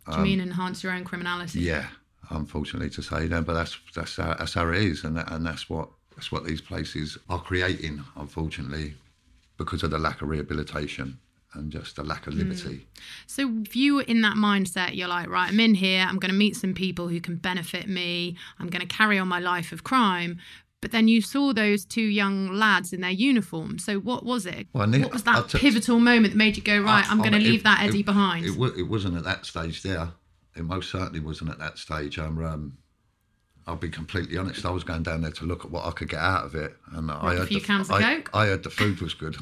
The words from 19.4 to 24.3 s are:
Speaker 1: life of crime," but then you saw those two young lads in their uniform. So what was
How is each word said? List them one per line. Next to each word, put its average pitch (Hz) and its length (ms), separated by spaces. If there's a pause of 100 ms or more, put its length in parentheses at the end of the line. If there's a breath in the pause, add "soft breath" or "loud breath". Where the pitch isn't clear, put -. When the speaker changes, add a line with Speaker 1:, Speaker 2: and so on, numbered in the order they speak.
Speaker 1:
life 175 320
of 165 120
crime," 180 540 (420 loud breath)
but 208 120
then 226 160
you 226 120
saw 277 320
those 208 320
two - 180
young 196 500
lads 196 400
in 185 80
their 180 100
uniform. 190 680
So 202 180
what 226 260
was 233 220